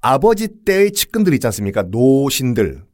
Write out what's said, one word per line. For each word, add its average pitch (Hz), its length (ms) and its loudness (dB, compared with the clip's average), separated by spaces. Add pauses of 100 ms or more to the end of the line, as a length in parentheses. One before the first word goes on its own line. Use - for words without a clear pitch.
아버지 202 420 0 (180)
때의 196 260 2
측근들 202 400 0
있지 127 140 0
않습니까? 104 340 -2
노신들. 120 1000 0 (120)